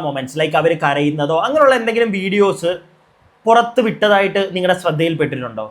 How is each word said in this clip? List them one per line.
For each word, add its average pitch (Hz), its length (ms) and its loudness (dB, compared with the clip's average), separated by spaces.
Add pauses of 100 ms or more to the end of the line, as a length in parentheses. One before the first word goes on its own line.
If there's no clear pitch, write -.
മൊമെന്റ്സ്, 135 340 -6
ലൈക്ക് 160 220 0
അവർ 165 100 2 (120)
കരയുന്നതോ 147 600 0
അങ്ങനെയുള്ള 277 360 4
എന്തെങ്കിലും 226 280 -2 (100)
വീഡിയോസ് 190 520 0 (760)
പുറത്ത് 233 420 4
വിട്ടതായിട്ട് 196 540 2 (140)
നിങ്ങളുടെ 180 260 0
ശ്രദ്ധയിൽപ്പെട്ടിട്ടുണ്ടോ? 147 880 -4